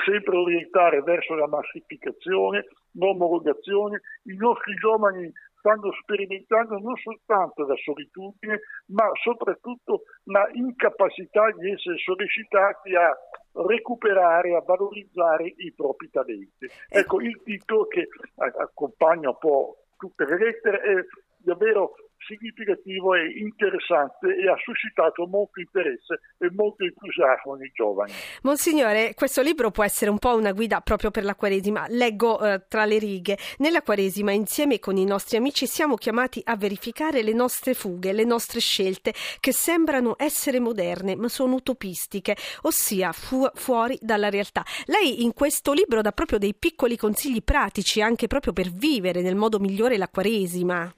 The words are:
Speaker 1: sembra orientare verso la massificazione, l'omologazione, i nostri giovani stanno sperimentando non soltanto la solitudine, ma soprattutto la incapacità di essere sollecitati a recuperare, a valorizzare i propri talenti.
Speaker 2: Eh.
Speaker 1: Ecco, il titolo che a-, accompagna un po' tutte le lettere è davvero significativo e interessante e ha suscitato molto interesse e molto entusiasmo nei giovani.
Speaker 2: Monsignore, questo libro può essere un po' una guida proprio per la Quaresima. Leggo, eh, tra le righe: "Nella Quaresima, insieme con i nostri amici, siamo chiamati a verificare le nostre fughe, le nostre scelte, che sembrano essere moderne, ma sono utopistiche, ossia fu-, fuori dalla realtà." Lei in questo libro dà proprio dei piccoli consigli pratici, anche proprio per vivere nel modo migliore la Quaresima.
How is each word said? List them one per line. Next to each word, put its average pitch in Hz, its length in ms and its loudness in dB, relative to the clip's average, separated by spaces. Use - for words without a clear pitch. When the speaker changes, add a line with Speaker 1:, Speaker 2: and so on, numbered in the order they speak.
Speaker 1:
sembra 196 360 0
orientare 170 640 2
verso 170 320 0
la 151 120 0
massificazione, 185 1200 -4
l'omologazione, 180 1080 0
i 190 120 -12
nostri 214 380 0
giovani 196 580 2
stanno 208 340 2
sperimentando 202 760 -2
non 226 180 -8
soltanto 190 720 0
la 135 100 0
solitudine, 196 840 -8
ma 208 220 2
soprattutto 233 800 -4
la 196 280 2
incapacità 220 1000 0
di 175 180 -6
essere 180 280 -6
sollecitati 190 1000 0
a 170 200 4
recuperare, 185 920 4
a 160 100 0
valorizzare 185 880 0
i 180 160 -14
propri 147 380 -4
talenti. 113 540 -6
Speaker 2:
Eh. - 340 -4
Speaker 1:
Ecco, 190 220 2
il 233 240 -6
titolo 214 420 0
che - 220 -2
a-, - 260 -4
accompagna 151 640 2
un 120 100 -2
po' 143 460 0
tutte - 300 -6
le 151 100 2
lettere 220 440 0
è 185 260 0
davvero 180 560 0
significativo 196 880 -4
e 165 220 0
interessante 185 1000 0
e 190 140 0
ha 175 80 4
suscitato 175 720 -2
molto 196 340 -2
interesse 165 600 -4
e 175 120 0
molto 208 340 -2
entusiasmo 147 720 0
nei 135 200 -14
giovani. 101 380 -2
Speaker 2:
Monsignore, 254 720 2
questo 269 280 0
libro 269 280 2
può 208 140 2
essere 208 260 0
un 208 80 2
po' 247 160 2
una 220 180 2
guida 208 280 0
proprio 214 300 -2
per 202 140 -4
la 196 100 -2
Quaresima. 196 540 0
Leggo, 226 520 2
eh, 202 260 0
tra 214 200 0
le 214 120 2
righe: 196 380 -4
"Nella 311 240 2
Quaresima, 202 500 0
insieme 220 460 0
con 190 180 -4
i 190 80 2
nostri 196 320 0
amici, 262 300 0
siamo 294 300 0
chiamati 233 480 -2
a 233 120 -2
verificare 226 640 -2
le 220 120 0
nostre 247 400 0
fughe, 185 380 -6
le 214 120 2
nostre 233 360 -2
scelte, 190 520 -2
che 269 120 -2
sembrano 302 640 2
essere 285 420 0
moderne, 190 560 -2
ma 214 120 -2
sono 254 280 0
utopistiche, 202 800 -4
ossia 185 500 0
fu-, 262 400 0
fuori 240 480 0
dalla 208 300 0
realtà." 202 320 -2
Lei 285 380 2
in 233 100 0
questo 285 400 0
libro 285 260 2
dà 208 120 0
proprio 302 260 0
dei 202 160 0
piccoli 240 420 0
consigli 220 460 -2
pratici, 220 580 0
anche 226 280 2
proprio 254 260 -2
per 185 140 -2
vivere 185 520 0
nel 185 160 2
modo 214 220 2
migliore 196 400 0
la 185 100 -2
Quaresima. 180 880 0